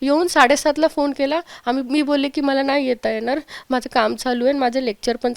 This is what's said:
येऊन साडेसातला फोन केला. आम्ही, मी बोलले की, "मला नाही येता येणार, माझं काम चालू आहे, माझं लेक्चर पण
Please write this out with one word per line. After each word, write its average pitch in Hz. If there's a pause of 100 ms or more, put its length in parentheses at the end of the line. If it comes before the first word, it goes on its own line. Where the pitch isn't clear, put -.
येऊन 294
साडेसातला 294
फोन 285
केला. 277 (260)
आम्ही, 254
मी 277
बोलले 277
की, 294
"मला 269
नाही 277
येता 233
येणार, 233 (300)
माझं 254
काम 233
चालू 247
आहे, 277
माझं 262
लेक्चर 233
पण 240